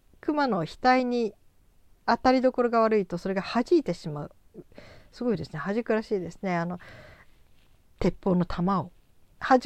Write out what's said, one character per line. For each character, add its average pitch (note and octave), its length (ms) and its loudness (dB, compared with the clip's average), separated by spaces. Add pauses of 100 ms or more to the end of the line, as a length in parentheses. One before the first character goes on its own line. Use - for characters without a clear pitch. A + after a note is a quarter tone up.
(200)
熊 D4 260 0
の F3+ 180 0
額 B3+ 380 2
に A#3+ 320 -2 (720)
当 A3+ 120 2
た B3+ 120 2
り C4 100 4
ど B3 120 2
こ B3 100 -2
ろ A#3+ 80 0
が A#3 80 2
悪 A3 220 4
い F#3 40 0
と、 - 140 -8
そ - 100 -6
れ F#3+ 60 -2
が F#3+ 80 -2
弾 - 220 -2 (160)
い - 20 -4
て F3 120 -2
し - 140 -12
ま D3 180 -10
う。 - 60 -18 (800)
す - 140 -10
ご A#3+ 100 2
い - 20 -4
で D#3+ 80 -6
す - 80 -18
ね。 D#3 80 -8
弾 G#3 220 -2
く A3+ 120 0
ら G#3+ 100 -2
し - 80 -6
い G3 80 0
で E3+ 100 -8
す - 120 -18
ね。 F3+ 140 0
あ E3+ 80 0
の、 F3 140 -6 (1200)
鉄 F3+ 240 0
砲 F3+ 140 2
の F3 80 2
弾 F3 380 -2
を。 F3+ 100 -12 (500)
弾 C4 240 4